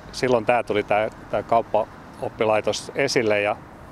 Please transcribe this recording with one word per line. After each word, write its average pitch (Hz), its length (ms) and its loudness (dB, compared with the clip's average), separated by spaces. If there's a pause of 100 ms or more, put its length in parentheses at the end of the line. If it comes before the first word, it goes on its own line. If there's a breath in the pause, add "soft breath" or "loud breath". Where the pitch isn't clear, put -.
(120)
silloin 123 340 2
tää 120 160 2
tuli 104 200 0
tää, 107 280 0 (200)
tää 104 120 -2
kauppaoppilaitos - 1500 -2
esille 113 460 2
ja 104 160 0 (360)